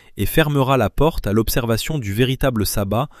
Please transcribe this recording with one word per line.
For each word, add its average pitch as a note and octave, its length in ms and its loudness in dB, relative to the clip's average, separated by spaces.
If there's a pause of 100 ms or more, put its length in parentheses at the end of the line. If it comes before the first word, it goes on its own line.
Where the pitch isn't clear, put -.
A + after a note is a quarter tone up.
(200)
et G2+ 80 0
fermera C#3+ 500 2
la A2 140 2
porte - 360 0
à G2+ 60 0
l'observation A2+ 640 0
du G2+ 140 -6
véritable B2 540 0
sabbat G#2+ 420 -2 (120)